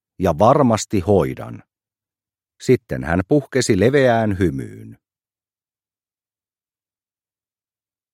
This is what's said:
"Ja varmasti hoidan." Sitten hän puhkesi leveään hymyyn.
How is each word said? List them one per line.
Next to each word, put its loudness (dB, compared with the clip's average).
"Ja -2
varmasti 2
hoidan." -2
Sitten -2
hän -2
puhkesi 0
leveään 2
hymyyn. -6